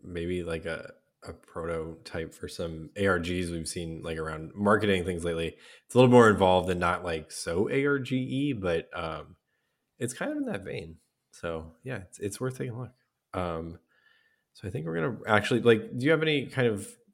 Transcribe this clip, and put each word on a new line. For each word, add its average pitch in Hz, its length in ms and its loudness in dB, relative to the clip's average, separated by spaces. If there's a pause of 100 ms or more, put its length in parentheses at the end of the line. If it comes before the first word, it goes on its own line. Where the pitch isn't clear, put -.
maybe 87 400 -4
like 82 220 -6
a, - 280 -8 (340)
a 87 80 -12
prototype 82 1000 -8
for 76 140 -12
some 80 480 -8
A 98 100 0
R 90 120 4
Gs 87 320 -2
we've 82 180 -6
seen, 82 340 -8
like, 82 160 -6
around 78 360 -8
marketing 101 500 2
things 85 200 -4
lately. 82 320 -4 (280)
It's - 100 -14
a 120 40 6
little 123 120 10
more 120 200 12
involved 92 400 6
and 90 100 0
not, 87 240 0
like, 82 260 -6
so 90 400 -2
A 139 160 0
R 143 120 0
G 127 180 -4
E, 131 380 -2
but, 87 400 -2
um, 80 420 -10 (640)
it's 123 160 -6
kind 269 180 -6
of 302 60 -6
in 277 80 -4
that 104 180 -8
vein. - 320 -10 (340)
So 82 420 -8 (120)
yeah, 127 140 -8
it's, 92 200 -18
it's 98 220 -6
worth 127 180 -6
taking 127 160 -8
a 123 60 -10
look. 120 120 -12 (420)
Um, 85 440 -4 (760)
so - 120 -14
I 92 40 -8
think 156 160 -6
we're 165 140 -4
gonna 135 260 -4
actually, 113 340 4
like, 113 380 4
do 123 60 -2
you 151 60 4
have 160 120 4
any 147 240 0
kind 123 220 2
of 104 200 -2 (260)